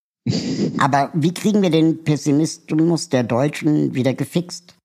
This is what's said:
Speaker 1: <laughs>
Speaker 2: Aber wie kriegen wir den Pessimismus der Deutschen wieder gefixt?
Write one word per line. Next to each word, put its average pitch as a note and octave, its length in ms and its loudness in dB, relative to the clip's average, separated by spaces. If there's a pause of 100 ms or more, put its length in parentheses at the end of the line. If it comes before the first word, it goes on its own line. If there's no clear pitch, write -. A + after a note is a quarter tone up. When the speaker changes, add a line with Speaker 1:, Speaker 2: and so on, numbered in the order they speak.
(260)
Speaker 1:
<laughs> - 520 -2
Speaker 2:
Aber C#3 360 0
wie E3+ 200 0
kriegen G#3 280 2
wir F#3 100 2
den D#3+ 320 2
Pessimismus D#3 1040 0
der B2+ 140 2
Deutschen D3 680 0
wieder B2+ 200 0
gefixt? - 720 -6